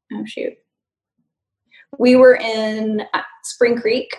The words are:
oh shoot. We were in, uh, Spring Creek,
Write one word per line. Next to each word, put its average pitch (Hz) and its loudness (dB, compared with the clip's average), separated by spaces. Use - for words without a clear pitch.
oh 214 -10
shoot. - -10
We 247 4
were 254 8
in, 220 -4
uh, - -4
Spring 240 -2
Creek, 233 -4